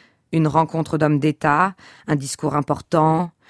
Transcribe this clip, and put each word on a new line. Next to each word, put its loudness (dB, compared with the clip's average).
une 2
rencontre 0
d'hommes 2
d'État, 0
un 0
discours -6
important, 0